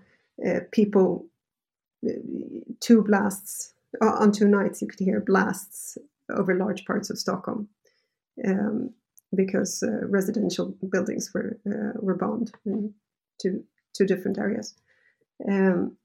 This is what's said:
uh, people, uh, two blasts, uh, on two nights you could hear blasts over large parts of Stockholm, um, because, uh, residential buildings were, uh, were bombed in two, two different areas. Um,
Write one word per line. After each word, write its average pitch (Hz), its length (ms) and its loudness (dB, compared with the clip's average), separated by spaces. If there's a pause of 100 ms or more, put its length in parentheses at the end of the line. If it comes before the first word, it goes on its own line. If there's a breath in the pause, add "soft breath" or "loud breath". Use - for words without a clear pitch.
(480 soft breath)
uh, 175 120 0 (100)
people, 208 560 4 (800)
uh, - 60 0 (680)
two 226 220 8
blasts, 202 720 -2 (260)
uh, 220 60 6
on 214 240 6
two 208 180 4
nights 202 320 4
you 208 60 -2
could - 140 -16
hear 190 200 2
blasts - 800 0 (320)
over - 240 0
large 190 300 -2
parts - 260 -4
of - 80 -8
Stockholm, - 500 -6 (800)
um, 208 440 -2 (440)
because, 190 480 0
uh, 214 240 -2
residential 190 680 -2 (160)
buildings - 440 -4
were, - 320 -6
uh, 214 340 -6
were 190 140 0
bombed 220 380 -4 (120)
in 208 300 -4 (460)
two, 196 220 -2 (320)
two 196 120 4
different 196 320 -2
areas. 214 360 -4 (720)
Um, 190 580 2